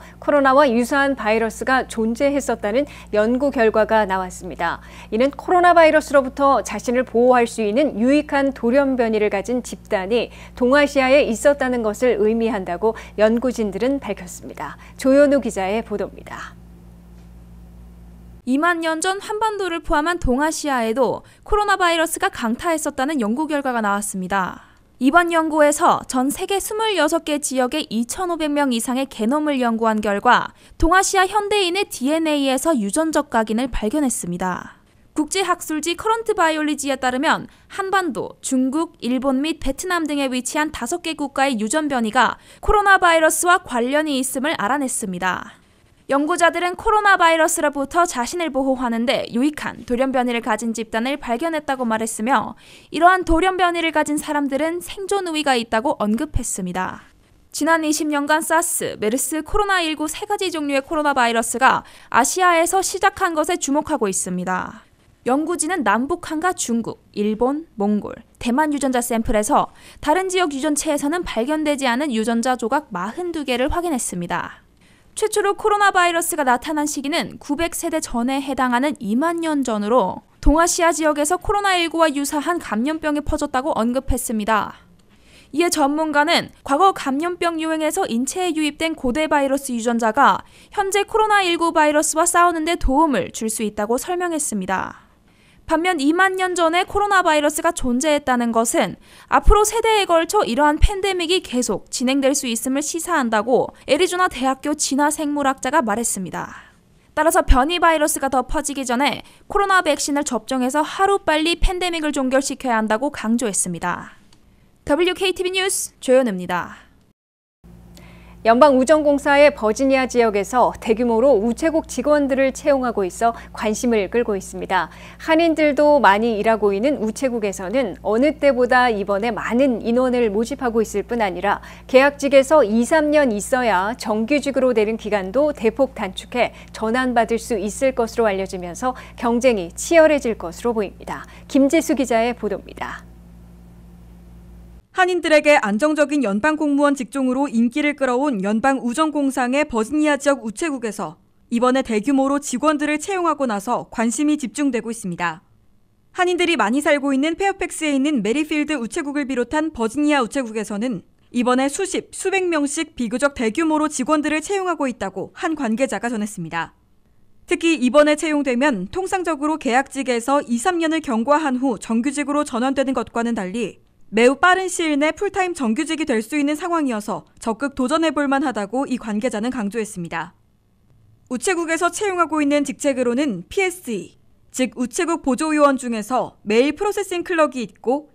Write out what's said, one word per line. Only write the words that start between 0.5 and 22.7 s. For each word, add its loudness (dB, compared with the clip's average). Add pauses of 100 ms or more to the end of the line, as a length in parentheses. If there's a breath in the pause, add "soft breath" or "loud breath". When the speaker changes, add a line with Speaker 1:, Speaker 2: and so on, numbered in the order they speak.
Speaker 1:
유사한 0
바이러스가 0
존재했었다는 -2 (280 loud breath)
연구 2
결과가 2
나왔습니다. -6 (320 loud breath)
이는 2
코로나 4
바이러스로부터 4
자신을 -2
보호할 4
수 -6
있는 0
유익한 0
돌연변이를 0
가진 -4
집단이 -4 (240 loud breath)
동아시아에 4
있었다는 2
것을 2
의미한다고 0 (220 loud breath)
연구진들은 0
밝혔습니다. -12 (180 loud breath)
조현우 4
기자의 -4
보도입니다. -10 (1900)
Speaker 2:
이만 2
년 -2
전 0
한반도를 -4
포함한 0
동아시아에도 0 (200 soft breath)
코로나 0
바이러스가 0
강타했었다는 -2